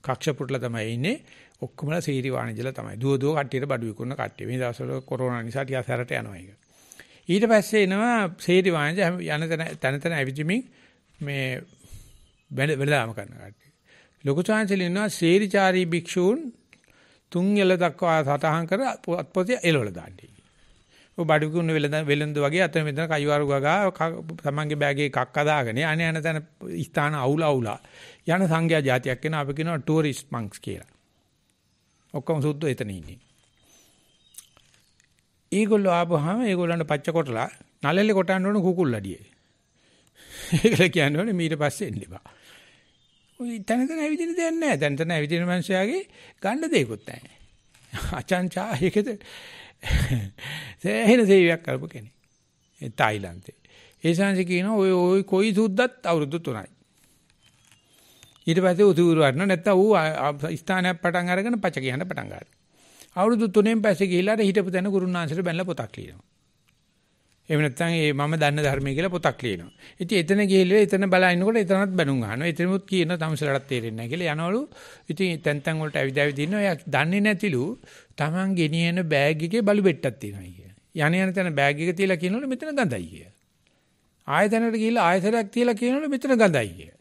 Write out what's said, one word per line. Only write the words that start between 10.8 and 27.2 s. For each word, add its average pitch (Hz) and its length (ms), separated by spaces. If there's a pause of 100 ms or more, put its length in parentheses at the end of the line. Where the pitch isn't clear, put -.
මේ 139 300 (1000)
වැඩ, 139 220
වැඩලාම 135 400
කරන 101 200
කට්ටිය. - 400 (500)
ලොකු 143 200
සාංශල 208 380
ඉන්නවා 185 300
සීරිචාරී 185 760
භික්ෂූන් 180 640 (840)
තුන් 190 240
එළ 190 200
දක්වා 165 440
සටහන් 156 480
කර 202 160 (160)
පොත් 170 320
පොතේ 196 300
එළවල 139 300
දාන්නේ. 87 380 (880)
ඔය 170 80
බඩු 156 200
විකුණන 160 280
වෙළඳ, 147 300
වෙළඳ 147 340
වගේ 151 260
අතන 156 220
මෙතන 151 240
කයිවාරු 147 380
ගගා 156 440
ක-, 165 320 (140)
තමන්ගේ 147 420
බෑග් 143 220
එකක් 131 360
අදාගෙන 147 460
අනේ 165 240
යන 160 140
තැන 156 180 (400)
ස්ථාන 147 400
අවුල 143 240